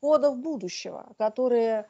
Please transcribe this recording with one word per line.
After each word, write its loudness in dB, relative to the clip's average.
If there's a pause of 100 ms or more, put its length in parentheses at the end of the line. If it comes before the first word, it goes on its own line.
кодов 4
будущего, -8 (120)
которые, 2